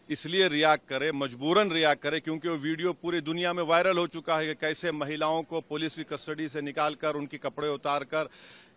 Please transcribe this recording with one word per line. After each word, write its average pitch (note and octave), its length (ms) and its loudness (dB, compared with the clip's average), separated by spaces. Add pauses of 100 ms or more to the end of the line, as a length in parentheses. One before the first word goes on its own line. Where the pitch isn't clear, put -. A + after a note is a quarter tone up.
(100)
इसलिए F3 380 2
रिएक्ट D3+ 400 4
करे, C3+ 240 -2
मजबूरन C#3 580 2
रिएक्ट D#3 320 4
करे, D3 180 -2
क्योंकि D#3+ 280 -6
वो E3 80 -2
वीडियो D#3+ 360 -2
पूरी E3+ 280 -4
दुनिया E3+ 320 -2
में F3 100 -2
वायरल F3 360 4
हो F3 80 2
चुका D#3+ 300 -2
है D#3 100 0
कि D#3 80 -4
कैसे D#3+ 380 -2
महिलाओं D#3 500 -2
को D#3+ 180 -6
पुलिस D3+ 360 -4
की D#3 80 -8
कस्टडी D#3 440 -8
से D3 120 -6
निकालकर, D3+ 560 -2
उनके D3 220 -8
कपड़े D3+ 300 -4
उतारकर, C#3+ 600 -2 (480)